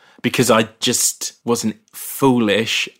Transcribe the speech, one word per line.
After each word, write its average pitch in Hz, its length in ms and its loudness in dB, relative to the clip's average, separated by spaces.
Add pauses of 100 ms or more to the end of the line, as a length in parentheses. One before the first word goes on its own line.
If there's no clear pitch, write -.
(220)
because 120 280 2
I 110 180 4 (120)
just - 520 -2 (120)
was 117 200 -2
an 107 140 -4 (140)
foolish, 113 960 0 (120)